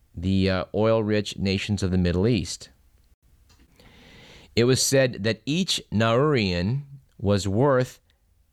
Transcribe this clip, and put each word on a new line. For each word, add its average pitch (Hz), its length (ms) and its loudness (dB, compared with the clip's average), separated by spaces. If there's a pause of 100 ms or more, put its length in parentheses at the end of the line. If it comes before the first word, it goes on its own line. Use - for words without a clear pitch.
(120)
the, 95 380 0
uh, 92 140 -2 (100)
oil-rich 107 640 0
nations 95 460 -2
of 90 80 -2
the 95 40 0
Middle 90 300 2
East. 101 420 -4 (1900)
It 117 80 4
was 127 180 2
said 131 400 0
that 110 240 -2
each 170 340 -2 (120)
Nauruan 113 920 0 (340)
was 98 300 0
worth 127 540 0 (520)